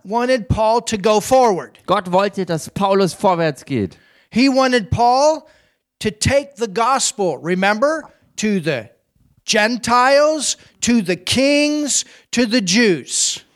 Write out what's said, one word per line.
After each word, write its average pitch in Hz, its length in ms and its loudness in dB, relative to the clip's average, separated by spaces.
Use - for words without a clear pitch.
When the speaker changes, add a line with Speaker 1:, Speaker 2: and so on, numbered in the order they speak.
Speaker 1:
wanted 240 440 -2
Paul 220 340 0
to 226 140 -6
go 214 240 2
forward. 214 680 2
Speaker 2:
Gott 180 260 -2
wollte, 196 340 0
dass 165 240 -6
Paulus 196 440 0
vorwärts 165 500 -2
geht. 107 340 -4
Speaker 1:
He 262 180 2
wanted 254 420 0
Paul 262 520 2
to 214 120 -6
take 277 460 -2
the 226 120 -4
gospel, 202 680 -2
remember, 208 640 0
to 208 240 -2
the 135 300 -4
Gentiles, 247 1120 0
to 233 240 2
the 175 120 -2
kings, 294 880 0
to 240 200 0
the 247 140 0
Jews. 180 760 0